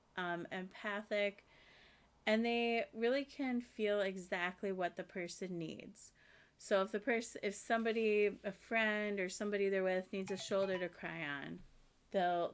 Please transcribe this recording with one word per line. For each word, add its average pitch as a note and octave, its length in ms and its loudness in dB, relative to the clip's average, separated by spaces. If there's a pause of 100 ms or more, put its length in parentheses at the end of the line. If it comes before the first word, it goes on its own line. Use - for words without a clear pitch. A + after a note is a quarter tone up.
(180)
um, F3 340 -2
empathic, G3+ 960 -2 (800)
and A3 180 4
they A#3 500 2
really A#3+ 300 2
can C4 380 -2
feel G#3 400 0
exactly F#3 720 -2
what F3+ 260 -2
the F#3 60 -6
person F3 560 -6
needs. - 520 -8 (460)
So G3 240 2
if G3 100 -2
the G#3+ 80 0
pers-, A#3 440 0
if G3+ 100 0
somebody, A3 760 2 (120)
a G3+ 80 -4
friend G#3 680 0
or F#3 100 0
somebody G3+ 400 0
they're F#3+ 140 2
with F#3 280 0
needs F#3+ 200 -4
a F#3+ 60 -2
shoulder F#3+ 420 0
to F3+ 100 -2
cry E3 320 -8 (220)
on, E3+ 160 -8 (520)
they'll, F3 420 2